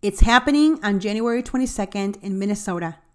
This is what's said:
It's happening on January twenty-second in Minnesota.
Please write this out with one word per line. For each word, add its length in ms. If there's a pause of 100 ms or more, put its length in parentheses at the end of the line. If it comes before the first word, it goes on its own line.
It's 180
happening 640
on 160
January 420
twenty-second 800
in 160
Minnesota. 600 (160)